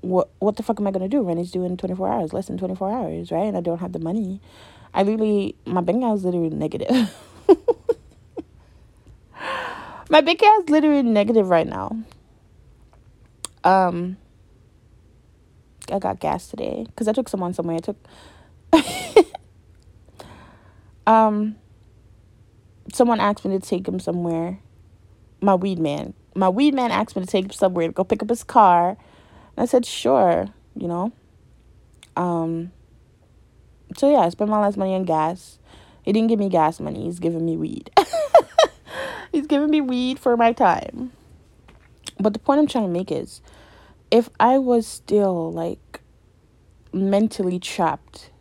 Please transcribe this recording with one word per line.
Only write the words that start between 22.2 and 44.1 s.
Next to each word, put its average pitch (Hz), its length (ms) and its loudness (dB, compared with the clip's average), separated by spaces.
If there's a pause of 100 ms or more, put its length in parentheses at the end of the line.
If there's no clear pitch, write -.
someone 240 280 2
asked 202 240 -2
me 196 140 -2
to 190 60 -6
take 185 220 -6
him 185 140 -6
somewhere. 170 580 -4 (840)
My 196 140 4
weed 185 240 -2
man. 151 360 -4 (200)
My 185 140 2
weed 269 260 2
man 247 160 0
asked 208 260 -2
me 190 60 -4
to 185 60 -10
take 190 180 0
him 196 40 -12
somewhere 180 380 0
to - 40 -6
go 190 120 -2
pick 214 180 -2
up 208 80 -6
his 233 140 -4
car. 180 460 4
And - 720 -12
I 247 40 0
said, 247 200 2
"Sure," 196 640 2 (280)
you 180 120 -8
know. 180 240 -4 (1040)
Um, 165 560 -4 (1200)
so 277 140 4
yeah, 285 100 6
I 170 100 4
spent 208 200 -4
my 214 100 0
last 202 160 0
money 190 180 -2
on 185 100 -2
gas. 165 540 -4 (440)
He 202 100 -4
didn't 226 160 2
give 226 100 2
me 202 100 0
gas 160 320 2
money. 151 240 -8
He's 175 140 -8
giving 165 260 -2
me 165 120 -2
weed. - 400 -8
<laughs> - 1400 0
He's 311 140 -2
giving 302 240 2
me 302 100 2
weed 254 380 -2
for 240 180 0
my 233 160 4
time. 240 600 0 (1040)
But 208 140 2
the 214 60 -8
point 285 220 2
I'm 294 60 4
trying 233 200 -2
to 180 40 -2
make 175 220 -4
is, - 300 -8 (680)